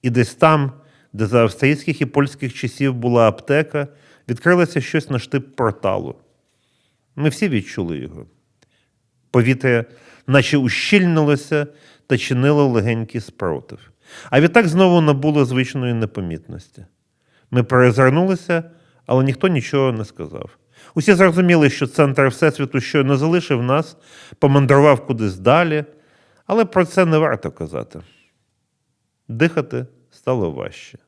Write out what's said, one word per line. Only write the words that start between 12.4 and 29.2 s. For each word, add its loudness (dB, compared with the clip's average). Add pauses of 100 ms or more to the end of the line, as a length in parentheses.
легенький -2
спротив. -10 (520)
А 4
відтак 4
знову 4
набуло 2
звичної -4
непомітності. -10 (640)
Ми 0
перезирнулися, 2 (360)
але 0
ніхто -2
нічого -2
не -8
сказав. -16 (440)
Усі 4
зрозуміли, 4
що -6
центр 0
Всесвіту -2
щойно 0
залишив -2
нас, -2 (420)
помандрував 4
кудись -4
далі, 2 (640)
але 0
про 0
це 0
не 2
варто -2
казати. -12 (1300)